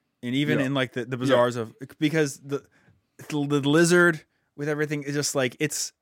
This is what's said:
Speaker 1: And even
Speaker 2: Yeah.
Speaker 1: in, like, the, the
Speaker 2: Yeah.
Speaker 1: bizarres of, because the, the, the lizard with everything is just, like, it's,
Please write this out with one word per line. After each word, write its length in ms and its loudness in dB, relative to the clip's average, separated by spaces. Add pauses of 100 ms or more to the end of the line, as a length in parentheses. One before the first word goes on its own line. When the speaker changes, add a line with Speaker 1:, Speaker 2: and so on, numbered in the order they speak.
(240)
Speaker 1:
And 100 -4
even 240 0
Speaker 2:
Yeah. 80 0
Speaker 1:
in, 80 -4
like, 200 -2
the, 120 -6
the 120 -8
Speaker 2:
Yeah. 60 -6 (120)
Speaker 1:
bizarres 220 2
of, 180 -8 (240)
because 400 0
the, 240 -8 (640)
the, 160 -2
the 140 0 (100)
lizard 520 4 (340)
with 120 -8
everything 360 -4
is 100 -8
just, 220 -4
like, 240 0
it's, 420 -6